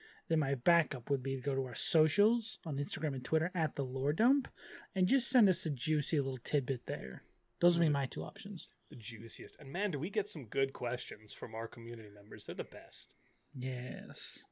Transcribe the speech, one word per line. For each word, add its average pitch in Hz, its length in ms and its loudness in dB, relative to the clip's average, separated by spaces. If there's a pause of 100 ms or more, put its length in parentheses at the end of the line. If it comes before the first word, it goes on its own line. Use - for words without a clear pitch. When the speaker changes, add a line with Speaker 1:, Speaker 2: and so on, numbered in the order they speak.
(300)
Speaker 1:
then 160 100 2
my 139 160 0
backup 156 540 2
would 135 120 2
be 135 140 -2
to 127 60 -6
go 135 120 -2
to 131 120 0
our 123 100 -8
socials 202 920 4
on 147 120 -2
Instagram 143 360 -2
and 135 120 -6
Twitter 160 280 2
at 160 220 0
the 143 80 0
Lore 131 300 0
Dump 247 340 4 (480)
and 185 120 4
just 247 220 4
send 220 200 8
us - 160 2
a 156 40 0
juicy 151 520 0
little 131 160 -2
tidbit 131 480 0
there. - 400 -8 (340)
Those 175 140 6
would 170 80 2
be 165 60 6
Speaker 2:
Mm-hmm. 151 60 4
Speaker 1:
my 139 120 2
two 156 180 -6
options. - 460 -12 (200)
Speaker 2:
The - 60 -14
juiciest. 113 640 -8
And 139 140 -12
man, 190 180 -2
do 143 80 -2
we 165 100 -2
get 202 200 -2
some 139 160 -6
good 135 260 0
questions 117 640 -6
from 113 220 -10
our 113 120 -4
community 113 420 -10
members. 104 360 -12
They're 175 100 -6
the 185 80 -6
best. - 520 -12 (380)
Speaker 1:
Yes. - 1000 -8